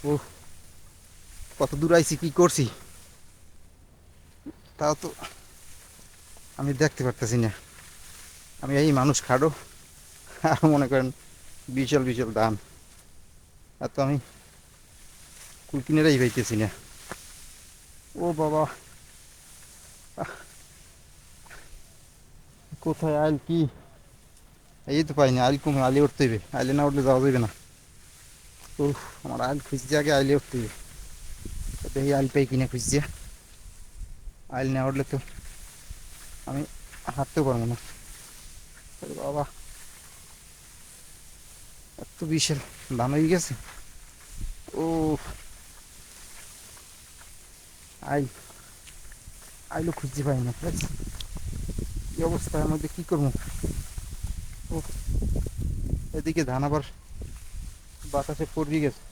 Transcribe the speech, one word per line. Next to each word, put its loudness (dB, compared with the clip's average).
ও, 2
কত 0
দূর 4
আইছি, 4
কি 0
করছি, 8
তাও 2
তো -8
আমি 0
দেখতে 2
পারতেছি 0
না। 2
আমি -4
এই 6
মানুষ 6
খাটো, 6
আর 4
মনে 6
করেন 4
বিশাল 4
বিশাল 0
ধান, 4
আর -4
তো -2
আমি 2
কুলকিনেরাই 6
পাইতেছি 2
না। 2
ও -2
বাবা, 2
আহ, -8
কোথায় 0
আইল 4
কি? 2
এই 2
তো -4
পাইনি, 6
আইল 6
কমে, 2
আইলে 6
উঠতে 4
হইবে, 4
আইলে 2
না 4
উঠলে 4
যাওয়া 8
যাইবে 6
না। 4
উফ, 0
আমার -6
আইল 0
খুঁজছে -4
আগে, 4
আইলে 6
উঠতে -2
হইবে। -2
তো -8
দেখি 0
আইল 4
পাই 4
কিনা 2
খুঁজছে। 0
আইল 0
না 2
উঠলে 0
তো -2
আমি -4
হাঁটতেও 0
পারবো 2
না। 0
ওরে -10
বাবা, -2
এত -16
বিশাল 2
ধান 2
হয়ে 4
গেছে। 2
উফ, 0
আইল 0
আইলো -2
খুঁজতে -6
পাই 2
না, -2
ঠিক -8
আছে? -2
এই -2
অবস্থার -2
মধ্যে -2
কি -8
করবো? 2
ও, -2
এদিকে 0
ধান 2
আবার 2
বাতাসে -2
পড়ে 0
গেছে। -2